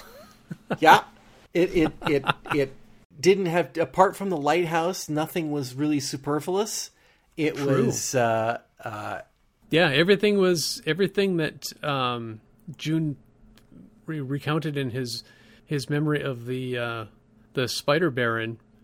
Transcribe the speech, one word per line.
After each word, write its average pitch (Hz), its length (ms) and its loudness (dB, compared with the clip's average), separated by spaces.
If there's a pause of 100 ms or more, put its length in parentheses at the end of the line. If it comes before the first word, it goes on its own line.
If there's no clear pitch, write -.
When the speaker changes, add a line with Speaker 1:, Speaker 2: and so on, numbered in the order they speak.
Speaker 1:
<laughs> - 720 -12
Speaker 2:
Yeah. 175 260 8 (500)
It, 180 200 2
it, 156 180 2 (140)
it, 143 180 2 (300)
it 139 200 0 (440)
didn't 190 280 4
have, 165 320 0
apart 175 380 2
from 196 120 -6
the 180 80 -2
lighthouse, 165 720 0
nothing 156 420 -2
was 135 240 -4
really 147 260 0
superfluous. 151 920 -4 (480)
It 147 180 -2
Speaker 1:
True. 139 300 2
Speaker 2:
was, - 280 -4
uh, 117 440 2 (260)
uh, 104 360 -8 (500)
Speaker 1:
Yeah, 165 200 4
everything 196 460 4
was, 180 480 0
everything 185 540 0
that, 151 260 -4 (180)
um, 123 580 -4 (360)
June 156 400 -2 (880)
re-, 156 160 -6
recounted 143 560 -2
in 135 140 -2
his, 120 340 -6 (400)
his 139 240 -4
memory 147 340 0
of 127 220 -6
the, 127 320 -4
uh, 117 280 -4 (500)
the 123 140 0
Spider 156 420 2
Baron 113 480 0 (260)